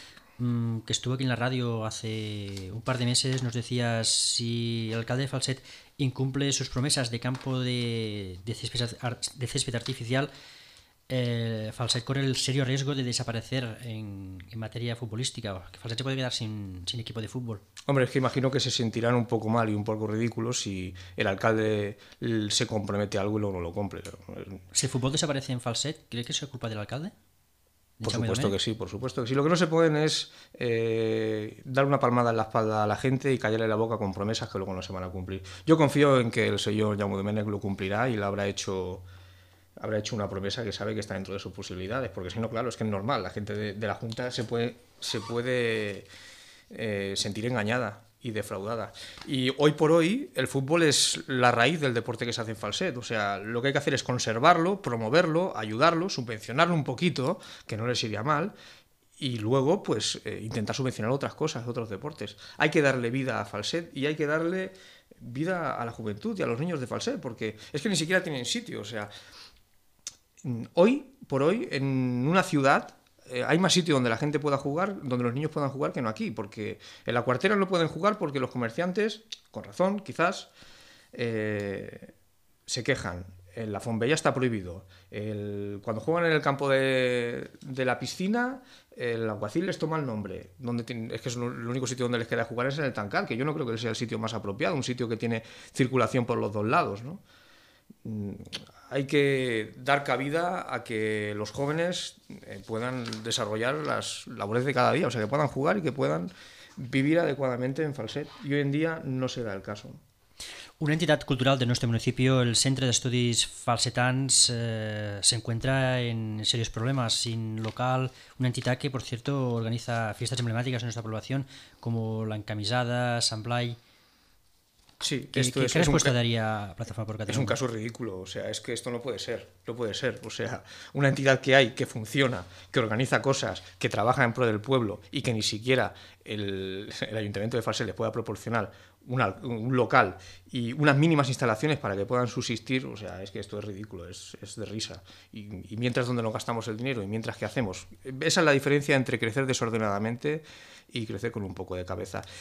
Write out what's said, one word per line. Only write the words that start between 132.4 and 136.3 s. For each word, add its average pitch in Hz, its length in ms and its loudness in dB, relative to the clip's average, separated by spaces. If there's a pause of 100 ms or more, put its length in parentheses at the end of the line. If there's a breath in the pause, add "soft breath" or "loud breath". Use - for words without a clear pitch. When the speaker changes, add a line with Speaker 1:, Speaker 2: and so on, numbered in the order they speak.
Speaker 2:
que 135 80 4
organiza 113 420 2
cosas, 127 420 0 (160 loud breath)
que 123 100 2
trabaja 117 340 4
en 117 100 4
pro 123 120 2
del 107 160 2
pueblo 117 400 2 (100)
y 139 100 -2
que 123 120 0
ni 104 100 0
siquiera 113 500 2 (320 loud breath)
el, 98 640 -6 (100)